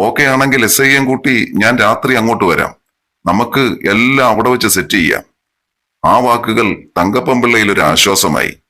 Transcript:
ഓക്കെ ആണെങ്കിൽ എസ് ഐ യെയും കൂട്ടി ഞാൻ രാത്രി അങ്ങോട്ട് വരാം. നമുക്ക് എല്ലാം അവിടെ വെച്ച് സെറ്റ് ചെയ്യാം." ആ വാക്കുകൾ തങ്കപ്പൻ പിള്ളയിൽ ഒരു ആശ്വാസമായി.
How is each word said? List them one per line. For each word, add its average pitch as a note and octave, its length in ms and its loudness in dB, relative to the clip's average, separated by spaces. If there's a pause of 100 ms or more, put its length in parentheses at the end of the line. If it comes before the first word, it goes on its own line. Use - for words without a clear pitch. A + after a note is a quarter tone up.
ഓക്കെ A#2 220 -2
ആണെങ്കിൽ C3+ 420 0
എസ് G#2+ 180 0
ഐ C3+ 60 2
യെയും C#3 160 2
കൂട്ടി C3 500 -2
ഞാൻ A2+ 240 0
രാത്രി A#2 360 0
അങ്ങോട്ട് A2+ 300 0
വരാം. - 300 -2 (520)
നമുക്ക് C3 640 0
എല്ലാം B2+ 380 2
അവിടെ A2 220 0
വെച്ച് A#2+ 180 0
സെറ്റ് F2+ 200 -2
ചെയ്യാം." E2 340 0 (840)
ആ F#2 140 2
വാക്കുകൾ A#2 540 0 (260)
തങ്കപ്പൻ B2 440 0
പിള്ളയിൽ A2+ 300 2
ഒരു F#2+ 80 0
ആശ്വാസമായി. E2+ 760 0 (140)